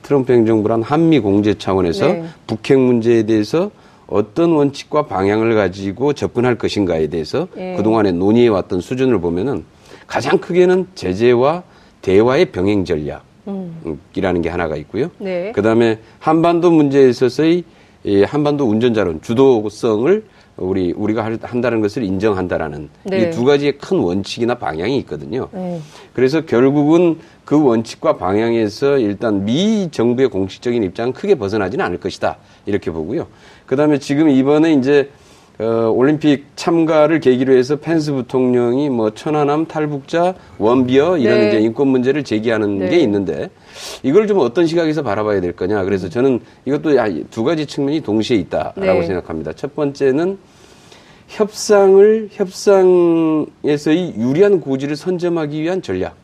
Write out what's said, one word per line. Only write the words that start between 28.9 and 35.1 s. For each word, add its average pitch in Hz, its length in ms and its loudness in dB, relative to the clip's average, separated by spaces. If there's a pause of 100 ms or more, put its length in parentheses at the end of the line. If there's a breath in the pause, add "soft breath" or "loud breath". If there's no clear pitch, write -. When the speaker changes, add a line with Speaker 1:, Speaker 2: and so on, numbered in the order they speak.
Speaker 1:
일단 101 460 -2
미 190 480 0
정부의 120 360 0
공식적인 104 540 -4
입장은 117 300 -4
크게 196 240 0
벗어나지는 104 480 -2
않을 90 140 -4
것이다, 90 400 -6 (280 soft breath)
이렇게 98 240 -2
보고요. 87 380 -6 (380 loud breath)
그다음에 147 340 0
지금 147 280 0
이번에 147 460 4
이제, 139 360 2 (480 soft breath)